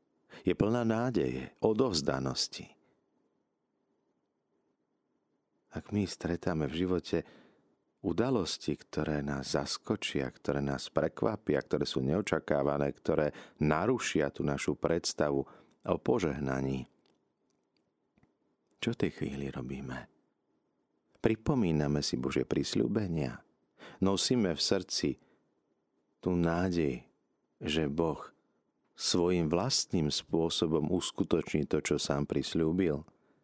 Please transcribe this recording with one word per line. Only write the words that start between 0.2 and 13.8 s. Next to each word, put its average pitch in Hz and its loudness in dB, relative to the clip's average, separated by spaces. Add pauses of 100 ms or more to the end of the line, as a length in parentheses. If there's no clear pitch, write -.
Je 92 6
plná 113 2
nádeje, 101 0
odovzdanosti. 76 0 (3000)
Ak - -12
my 104 0
stretáme 82 -2
v 80 -2
živote 90 0 (840)
udalosti, 92 -2
ktoré 76 -4
nás 69 -2
zaskočia, 71 -2
ktoré 71 -2
nás 69 -2
prekvapia, 82 0
ktoré 71 -2
sú 67 -2
neočakávané, 71 2
ktoré 76 0 (320)
narušia 80 2